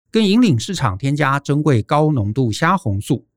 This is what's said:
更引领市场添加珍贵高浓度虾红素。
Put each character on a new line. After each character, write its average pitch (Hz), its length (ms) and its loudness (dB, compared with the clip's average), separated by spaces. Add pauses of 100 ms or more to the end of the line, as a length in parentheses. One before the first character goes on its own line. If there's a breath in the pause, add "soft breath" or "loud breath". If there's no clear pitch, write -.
(120)
更 220 120 2
引 208 180 4
领 165 180 4
市 196 140 -6
场 127 240 -2
添 139 180 -4
加 143 240 0
珍 143 220 -2
贵 139 220 2
高 151 280 0
浓 107 220 -2
度 120 180 0
虾 165 240 0
红 107 240 -4
素。 113 380 -4